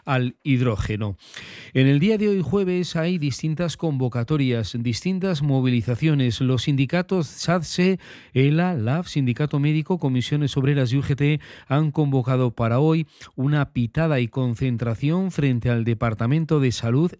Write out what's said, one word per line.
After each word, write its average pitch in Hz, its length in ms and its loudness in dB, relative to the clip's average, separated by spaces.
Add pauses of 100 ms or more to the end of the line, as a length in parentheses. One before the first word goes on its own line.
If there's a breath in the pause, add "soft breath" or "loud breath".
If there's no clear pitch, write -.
al 127 360 -2
hidrógeno. 107 760 0 (560 loud breath)
En 131 120 4
el 139 140 4
día 214 180 2
de 208 120 2
hoy 196 120 2
jueves 180 540 -2
hay 170 220 0
distintas 156 580 -4
convocatorias, 127 1040 -2
distintas 175 640 -2
movilizaciones. 127 1000 2
Los 127 220 2
sindicatos 156 680 0
sadse, 180 720 0 (320 loud breath)
ela, 156 420 2
laf, 139 360 -2
Sindicato 143 500 0
Médico, 151 400 0
Comisiones 135 560 0
Obreras 135 380 2
y 139 40 2
U 143 40 0
G 139 160 -2
T 147 240 2 (260 loud breath)
han 147 240 2
convocado 131 600 0
para 117 280 0
hoy 160 260 2 (300 loud breath)
una 139 380 0
pitada 135 480 0
y 117 80 -2
concentración 131 1000 -2
frente 127 380 0
al 117 140 2
Departamento 120 800 0
de 131 100 2
Salud 131 480 0